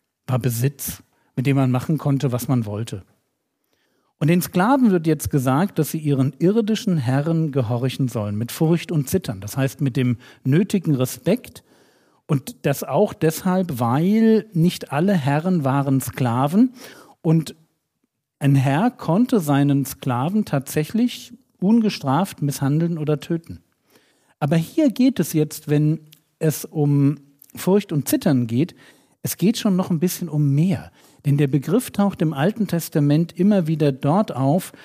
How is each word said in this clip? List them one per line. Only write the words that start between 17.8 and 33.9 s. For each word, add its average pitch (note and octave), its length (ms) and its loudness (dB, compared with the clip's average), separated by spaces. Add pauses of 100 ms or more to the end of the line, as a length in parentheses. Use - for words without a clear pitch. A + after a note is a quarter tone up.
ein C#3 160 2
Herr C#3 360 2
konnte A3 500 0
seinen C#3+ 440 2
Sklaven C#3+ 640 -2
tatsächlich - 880 -4 (260)
ungestraft G3 800 0
misshandeln D3 560 -2
oder D3+ 240 -2
töten. E3 400 -8 (800)
Aber D3+ 180 0
hier B3 340 2
geht B3+ 300 2
es - 140 -2
jetzt, D3+ 340 -2
wenn D3+ 380 2 (320)
es D#3 260 -2
um C#3+ 540 2 (360)
Furcht G3 380 0
und D3+ 160 -2
Zittern C#3+ 380 2
geht, A#2+ 300 -2 (460)
es - 140 -6
geht A3 220 0
schon G3 180 0
noch F#3 140 -2
ein D#3+ 100 0
bisschen F3 300 -4
um D3 240 0
mehr. D#3+ 360 0 (360)
Denn C#3+ 100 2
der C#3+ 120 2
Begriff D#3 420 0
taucht G3+ 320 0
im D#3+ 100 0
Alten E3+ 340 -2
Testament D#3 680 0
immer F#3 300 2
wieder D3+ 260 0